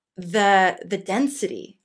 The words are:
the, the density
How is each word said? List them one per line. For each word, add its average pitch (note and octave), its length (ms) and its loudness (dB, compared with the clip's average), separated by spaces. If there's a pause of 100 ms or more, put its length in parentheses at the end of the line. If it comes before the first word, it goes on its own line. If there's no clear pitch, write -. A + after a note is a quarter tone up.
(180)
the, F#3+ 680 2
the G3 140 -4
density G3 880 -4